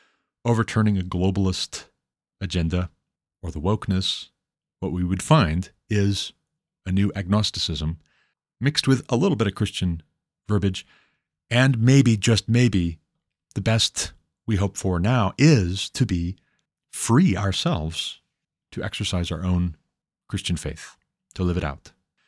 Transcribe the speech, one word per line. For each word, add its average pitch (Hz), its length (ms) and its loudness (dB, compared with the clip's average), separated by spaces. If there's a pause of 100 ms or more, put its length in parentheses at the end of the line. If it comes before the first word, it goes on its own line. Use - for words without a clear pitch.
(460)
overturning 110 520 2
a 92 60 -2
globalist 92 880 -2 (500)
agenda 90 500 -2 (520)
or 85 100 -8
the 78 80 -8
wokeness, 95 720 -2 (500)
what 95 120 -6
we 90 120 -2
would 92 180 -2
find 90 500 2 (180)
is 101 440 0 (520)
a 95 60 -6
new 98 240 2
agnosticism 87 840 -2 (600)
mixed 139 280 0
with 131 220 2
a 127 60 0
little 160 200 2
bit 107 100 0
of 101 80 -2
Christian 90 480 -2 (460)
verbiage, 98 400 0 (600)
and 127 300 4
maybe, 127 380 6
just 107 320 0
maybe, 98 480 2 (560)
the - 80 -4
best - 520 -2 (340)
we 110 80 0
hope 98 220 0
for 92 220 0
now 104 380 2
is 101 540 2
to - 160 0
be 87 300 -4 (540)
free 127 460 2
ourselves 82 840 -4 (520)
to - 120 -10
exercise 90 480 -4
our 80 120 -6
own 90 320 0 (520)
Christian 90 300 -4
faith, - 400 -10 (380)
to 95 80 -4
live 87 140 0
it 85 60 -4
out. 71 280 -10 (360)